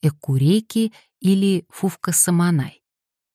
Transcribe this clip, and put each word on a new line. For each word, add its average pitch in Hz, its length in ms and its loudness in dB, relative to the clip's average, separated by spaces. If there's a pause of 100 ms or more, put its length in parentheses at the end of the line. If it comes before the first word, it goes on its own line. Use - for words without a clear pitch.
Экуреки 185 880 0 (280)
или 190 500 0
Фувкасаманай. 175 1120 -2 (540)